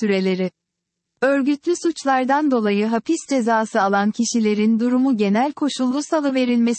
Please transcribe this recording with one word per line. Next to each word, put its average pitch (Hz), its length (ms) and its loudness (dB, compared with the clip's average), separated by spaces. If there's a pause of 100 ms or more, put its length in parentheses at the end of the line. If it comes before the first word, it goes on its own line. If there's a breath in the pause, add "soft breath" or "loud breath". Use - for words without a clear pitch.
süreleri. 190 500 0 (720)
Örgütlü 277 540 0
suçlardan 269 760 0
dolayı 208 340 0
hapis 233 320 -2 (120)
cezası 226 520 0
alan 202 300 2
kişilerin 220 680 0
durumu 254 380 2
genel 214 340 0
koşullu 262 520 -2
salıverilme 254 760 0